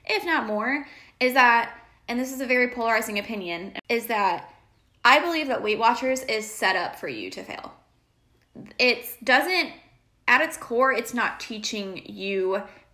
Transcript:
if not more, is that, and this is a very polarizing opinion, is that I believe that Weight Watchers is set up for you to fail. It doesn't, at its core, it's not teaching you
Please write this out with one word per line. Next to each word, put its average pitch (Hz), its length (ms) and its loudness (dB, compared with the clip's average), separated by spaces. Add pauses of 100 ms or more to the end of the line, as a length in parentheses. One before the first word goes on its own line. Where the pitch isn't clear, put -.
if 359 200 -2
not 294 220 0
more, 240 400 -2 (320)
is 254 140 2
that, 240 420 6 (320)
and 240 120 -2
this 262 140 -4
is 262 80 -6
a 269 40 -2
very 247 240 2
polarizing 226 500 0
opinion, 196 540 -8 (140)
is 233 200 0
that 202 440 0 (540)
I 269 140 10
believe 330 280 0
that 254 160 -2
Weight 214 160 0
Watchers 262 440 2
is 214 260 -4
set 190 260 0
up 175 200 -4
for 175 120 -10
you 110 240 -8
to - 120 -12
fail. - 300 -12 (1040)
It 247 280 0 (180)
doesn't, 302 480 2 (560)
at 254 140 4
its 302 160 -4
core, 254 340 2
it's 233 220 -4
not 226 260 -2
teaching 208 680 -8
you 196 580 -2 (300)